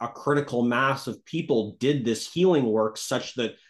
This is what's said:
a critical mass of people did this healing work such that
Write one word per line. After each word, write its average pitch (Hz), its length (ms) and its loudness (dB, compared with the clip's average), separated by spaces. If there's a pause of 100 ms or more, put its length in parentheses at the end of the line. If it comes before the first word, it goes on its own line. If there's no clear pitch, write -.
a 117 80 -4
critical 139 540 0
mass 127 440 2
of 113 180 -10
people 117 540 -2
did 135 260 2
this 113 280 -2
healing 165 340 4
work 110 300 0
such - 380 -6
that 117 200 -4 (160)